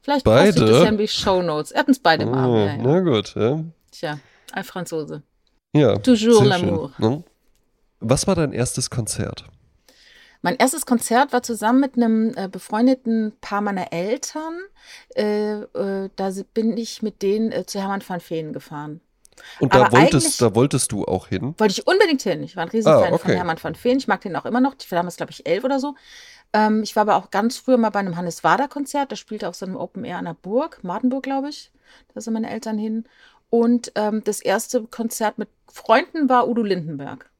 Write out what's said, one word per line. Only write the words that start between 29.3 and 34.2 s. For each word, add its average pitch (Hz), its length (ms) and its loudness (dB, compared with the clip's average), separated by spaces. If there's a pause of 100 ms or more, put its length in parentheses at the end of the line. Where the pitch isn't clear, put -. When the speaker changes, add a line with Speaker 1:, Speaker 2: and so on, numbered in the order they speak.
Speaker 1:
auf 180 60 -10
so - 100 -12
einem 185 120 -10
Open - 280 -10
Air 180 140 -10
an 180 80 -8
der 165 80 -10
Burg, 254 480 -6
Martenburg, 254 400 -2
glaub 269 240 -4
ich. - 240 -14 (440)
Da 214 60 -12
sind 226 140 -8
meine 220 160 -6
Eltern 220 280 -8
hin. 220 260 -6 (440)
Und, 233 460 2
ähm, 214 300 -2